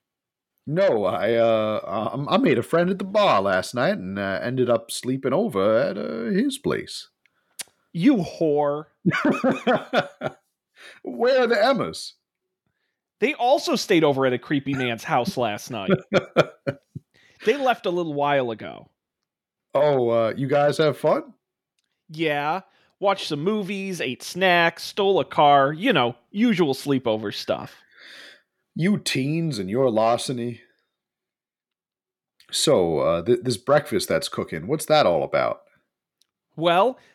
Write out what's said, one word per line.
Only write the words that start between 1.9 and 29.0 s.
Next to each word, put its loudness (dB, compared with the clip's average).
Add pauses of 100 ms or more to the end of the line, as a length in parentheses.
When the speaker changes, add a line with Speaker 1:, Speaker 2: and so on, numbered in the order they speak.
Speaker 1:
um, -6
I 2
made 4
a 0
friend 0
at -4
the -6
bar 2
last 0
night -2
and, -8
uh, -4
ended -2
up -2
sleeping -4
over 0
at, -2
uh, -8
his -2
place. -6 (840)
Speaker 2:
You 4
whore. -2 (200)
Speaker 1:
<laughs> -2 (680)
Where 2
are 2
the 2
Emmas? 0 (1040)
Speaker 2:
They 0
also 0
stayed 2
over 2
at 2
a -2
creepy -4
man's -4
house -2
last -4
night. -6 (220)
Speaker 1:
<laughs> 6 (1200)
Speaker 2:
They 2
left 0
a 0
little -4
while 0
ago. -12 (840)
Speaker 1:
Oh, 4
uh, 2
you -2
guys 2
have 2
fun? 0 (760)
Speaker 2:
Yeah. -2 (400)
Watched 0
some -4
movies, -4
ate -6
snacks, 2
stole 0
a 0
car, 6
you 0
know, 2 (160)
usual 2
sleepover -2
stuff. -6 (1040)
Speaker 1:
You 0
teens -4